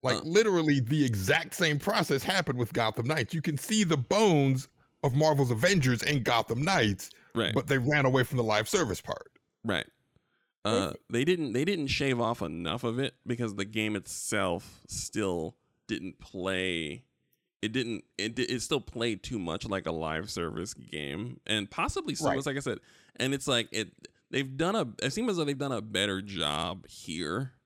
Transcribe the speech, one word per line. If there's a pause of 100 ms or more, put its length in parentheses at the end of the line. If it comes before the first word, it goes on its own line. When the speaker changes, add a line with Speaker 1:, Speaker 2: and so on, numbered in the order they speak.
Speaker 1:
Like,
Speaker 2:
Uh.
Speaker 1:
literally
the
exact
same
process
happened
with
Gotham
Knights.
You
can
see
the
bones (340)
of
Marvel's
Avengers
in
Gotham
Knights, (240)
Speaker 2:
Right.
Speaker 1:
but
they
ran
away
from
the
live
service
part. (320)
Speaker 2:
Right. (760)
Uh,
Speaker 3:
Listen. (140)
Speaker 2:
they
didn't,
they
didn't
shave
off
enough
of
it (100)
because
the
game
itself
still (320)
didn't
play. (580)
It
didn't, (140)
it
di-,
it
still
played
too
much
like
a
live
service
game,
and
possibly
so,
Speaker 1:
Right.
Speaker 2:
it's
like
I
said, (380)
and
it's
like
it, (380)
they've
done
a, (160)
it
seems
as
though
they've
done
a
better
job
here (140)